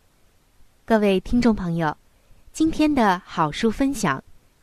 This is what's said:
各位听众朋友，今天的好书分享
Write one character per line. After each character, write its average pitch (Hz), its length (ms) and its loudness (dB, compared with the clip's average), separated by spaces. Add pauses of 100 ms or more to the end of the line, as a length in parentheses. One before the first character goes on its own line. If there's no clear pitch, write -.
(840)
各 226 140 2
位 196 220 2
听 240 200 -2
众 233 140 2
朋 175 220 -4
友， 160 200 -2 (560)
今 320 160 0
天 302 240 0
的 208 320 2
好 160 280 -2
书 226 180 0
分 269 240 -2
享 139 280 -2 (400)